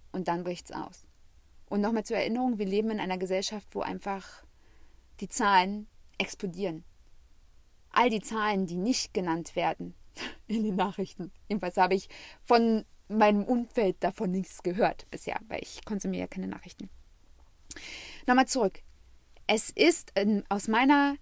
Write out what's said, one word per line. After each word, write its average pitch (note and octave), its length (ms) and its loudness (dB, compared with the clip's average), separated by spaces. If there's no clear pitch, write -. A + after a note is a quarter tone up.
Und F#3 160 -4
dann F3 160 -2
bricht's F3+ 280 -8
aus. - 340 -10
Und G3+ 120 -2
nochmal G#3+ 240 0
zur A3+ 120 -4
Erinnerung, A#3+ 420 0
wir G#3 80 -2
leben G#3 240 0
in G#3+ 100 -4
einer F#3 180 -4
Gesellschaft, F#3 540 -4
wo G3 80 -4
einfach F#3 640 -8
die G3 80 -8
Zahlen G3+ 580 4
explodieren. F3 680 -4
All B3 200 4
die G#3+ 100 0
Zahlen, G#3+ 460 0
die E3+ 100 -6
nicht G#3+ 380 -2
genannt E3+ 420 -2
werden F3 380 -4
<laughs> - 240 -14
in A3 180 -2
den G#3 120 0
Nachrichten. G3+ 560 -4
Jedenfalls F#3 280 -4
habe F#3 180 4
ich F#3+ 140 -2
von A3+ 400 4
meinem G#3 360 4
Umfeld A#3 560 0
davon F#3+ 300 -2
nichts F#3 320 -4
gehört F3+ 480 0
bisher, - 280 -6
weil - 140 -6
ich - 220 -14
konsumiere F#3+ 380 -4
ja F3+ 40 -4
keine F#3+ 220 -8
Nachrichten. F#3+ 400 -12
Nochmal B3+ 220 6
zurück. A3 320 0
Es A3 220 -2
ist - 480 2
in, G#3 300 2
aus G3+ 180 -2
meiner C#4+ 560 4